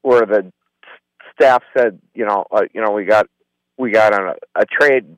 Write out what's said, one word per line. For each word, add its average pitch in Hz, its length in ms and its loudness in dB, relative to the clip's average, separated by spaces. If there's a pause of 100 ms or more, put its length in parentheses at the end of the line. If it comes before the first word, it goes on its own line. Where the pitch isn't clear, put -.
where 123 240 2
the 98 260 -4 (840)
staff 131 280 2 (120)
said, 117 240 -2 (140)
you 117 120 -6
know, 101 260 -2
uh, 101 120 0 (100)
you 104 80 -8
know, 107 100 -2
we 104 140 -4
got, 104 220 2 (500)
we 127 140 -6
got 107 220 2
on 98 140 -2 (280)
a, 104 60 -2
a 107 40 2
trade 135 400 -2 (120)